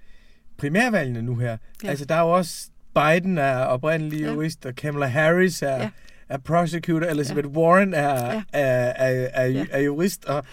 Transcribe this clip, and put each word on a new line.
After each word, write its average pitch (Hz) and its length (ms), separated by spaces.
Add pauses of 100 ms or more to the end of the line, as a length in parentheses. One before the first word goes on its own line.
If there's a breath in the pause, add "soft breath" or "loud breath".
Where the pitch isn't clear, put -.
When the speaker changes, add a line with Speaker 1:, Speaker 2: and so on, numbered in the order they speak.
(560 soft breath)
Speaker 1:
primærvalgene 151 640
nu 120 140
her. 117 200 (280 soft breath)
Speaker 2:
Ja. 196 40
Speaker 1:
Altså, 143 160
der 151 100
er 165 60
jo 165 100
også, 180 380 (260)
Biden 170 440
er 139 260
oprindelig 151 560
Speaker 2:
Ja. 151 120
Speaker 1:
jurist, 156 340
og 127 80
Kamala 143 320
Harris 160 560
er 135 140
Speaker 2:
Ja. 208 140 (380 soft breath)
Speaker 1:
Er 135 100
prosecutor, 165 680
Elizabeth 147 480
Speaker 2:
Ja. 160 60
Speaker 1:
Warren 185 340
er, 143 300 (100)
Speaker 2:
Ja. 214 80 (100)
Speaker 1:
er, 127 440
er, 127 360
er, 127 140
Speaker 2:
Ja. 131 240
Speaker 1:
er 139 100
jurist, 143 440
og 147 280